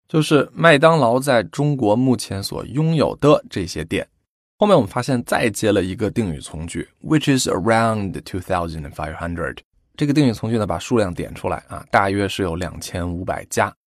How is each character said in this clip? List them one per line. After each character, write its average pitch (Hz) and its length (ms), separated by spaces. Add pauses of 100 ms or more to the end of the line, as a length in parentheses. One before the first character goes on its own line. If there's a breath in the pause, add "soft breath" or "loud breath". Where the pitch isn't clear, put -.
就 156 140
是 151 320
麦 156 240
当 160 220
劳 123 200
在 131 240
中 143 320
国 107 200
目 127 200
前 98 280
所 - 220
拥 156 280
有 104 220
的 - 340
这 95 160
些 80 180
店。 85 240 (520)
后 208 80
面 202 80
我 147 60
们 101 80
发 123 120
现 120 220
再 139 260
接 104 220
了 101 100
一 92 140
个 107 160
定 107 200
语 71 80
从 80 280
句， - 200 (140)
which 147 340
is 131 120
around 107 760
two - 160
thousand 82 520
five 78 260
hundred。 82 400 (400)
这 151 100
个 143 60
定 147 140
语 120 40
从 110 180
句 117 80
呢， 104 80
把 87 140
数 - 180
量 95 160
点 - 220
出 - 140
来 85 180
啊， - 240
大 98 180
约 98 200
是 - 120
有 85 140
两 87 240
千 90 320
五 87 140
百 - 200
家。 101 280 (200)